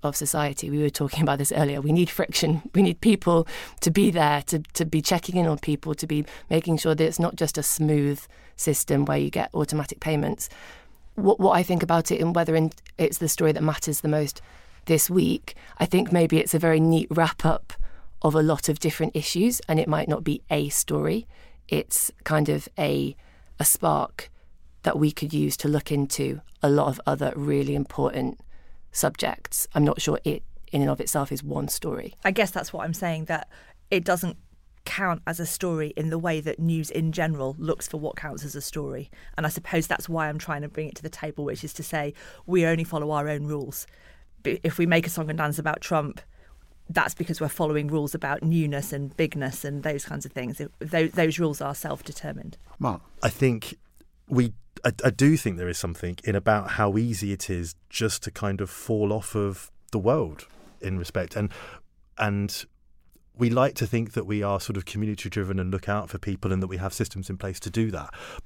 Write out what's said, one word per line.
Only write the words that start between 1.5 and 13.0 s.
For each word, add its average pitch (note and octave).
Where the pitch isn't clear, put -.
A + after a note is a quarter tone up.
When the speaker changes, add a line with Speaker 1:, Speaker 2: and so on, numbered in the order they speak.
Speaker 1:
earlier. C#3+
We D3
need E3+
friction. E3+
We G3
need F3+
people F3
to E3+
be G3
there, D3
to, D#3
to -
be D#3
checking F3+
in E3+
on D3+
people, D3+
to D#3
be D3+
making D#3+
sure D#3+
that D#3
it's D#3+
not E3+
just D#3+
a D3
smooth D3
system C#3+
where D3
you C#3+
get -
automatic D3+
payments. D#3
What, G3
what F#3+
I F3+
think F3
about E3+
it, F3+
and E3+
whether E3
in, D#3+
it's E3+